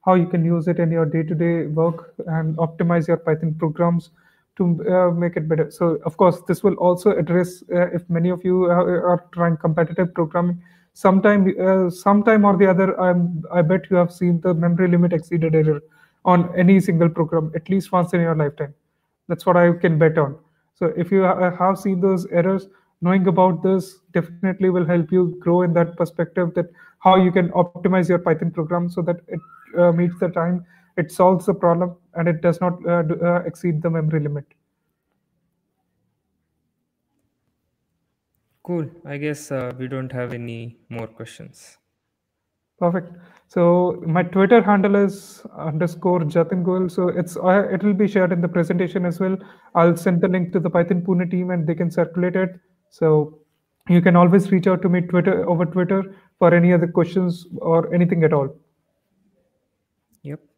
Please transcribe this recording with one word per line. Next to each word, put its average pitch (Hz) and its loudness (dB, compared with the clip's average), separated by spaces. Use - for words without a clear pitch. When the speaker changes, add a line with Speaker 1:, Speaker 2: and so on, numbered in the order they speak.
Speaker 1:
how 185 4
you 175 4
can 175 -2
use 165 0
it 175 0
in 165 0
your 165 0
day-to-day 160 -2
work 160 -4
and 160 -4
optimize 170 -2
your 165 0
Python 156 -2
programs 170 -2
to, 170 -2
uh, 180 2
make 170 -2
it 156 -6
better. 156 0
So, 170 -2
of 156 -8
course, 180 2
this 175 -4
will 190 2
also 180 0
address, 180 -2
uh, 175 0
if 175 -8
many 170 0
of 180 -6
you 185 2
are, 175 0
are 180 0
trying 170 0
competitive 170 -2
programming, 175 -2
sometime, 190 2
uh, 185 2
sometime 208 2
or 202 4
the 196 4
other, 185 2
I'm, 175 0
I 175 2
bet 185 2
you 185 2
have 170 2
seen 175 -2
the 180 0
memory 170 0
limit 175 2
exceeded 160 -2
error 156 2
on 175 2
any 185 6
single 170 2
program, 160 -2
at 165 -10
least 190 -2
once 175 0
in 175 2
your 165 0
lifetime. 147 -4
That's 170 -6
what 175 4
I 175 4
can 170 0
bet 160 4
on. 139 -2
So 175 -4
if 175 -4
you 196 2
ha-, 180 0
have 185 0
seen 190 -2
those 190 0
errors, 185 -2
knowing 180 2
about 180 2
this 185 -2
definitely 185 -2
will 175 0
help 170 -2
you 180 0
grow 175 2
in 170 0
that 170 0
perspective, 170 -4
that 175 -4
how 190 4
you 185 4
can 175 0
optimize 180 0
your 175 2
Python 170 -2
program 175 -4
so 175 -6
that 175 -4
it, 170 -8
uh, 175 4
meets 175 -2
the 180 -2
time, 175 -4
it 170 -4
solves 185 2
the 202 0
problem, 175 0
and 170 -2
it 160 -2
does 170 0
not, 175 -4
uh, 170 0
do, 160 -2
uh, 175 0
exceed 165 -4
the 170 -2
memory 160 -2
limit. 147 -8
Speaker 2:
Cool. 165 -6
I 143 -12
guess, 147 -8
uh, 127 -6
we 127 -10
don't 131 -8
have 123 -8
any 117 -12
more 113 -12
questions. - -20
Speaker 1:
Perfect. 180 -2
So 175 2
my 165 0
Twitter 190 4
handle 202 2
is 202 -4
underscore 170 -2
Jatin 170 -2
Goel. 185 -2
So 180 -2
it's, 175 -6
uh, 185 2
it 185 -4
will 208 2
be 196 0
shared 185 0
in 175 -2
the 180 -2
presentation 175 -2
as 175 -4
well. 190 -2
I'll 170 4
send 175 0
the 190 0
link 180 -2
to 190 0
the 165 -4
Python 175 0
Pune 180 -2
team 180 -4
and 170 -4
they 170 -2
can 170 -4
circulate 175 -2
it. 185 -2
So 156 0
you 175 4
can 175 4
always 180 4
reach 190 0
out 180 0
to 190 -2
me 180 0
Twitter, 175 0
over 175 0
Twitter 185 -4
for 170 4
any 175 4
other 175 2
questions 175 -2
or 165 -2
anything 175 0
at 156 2
all. 139 -2
Speaker 2:
Yep. 143 -14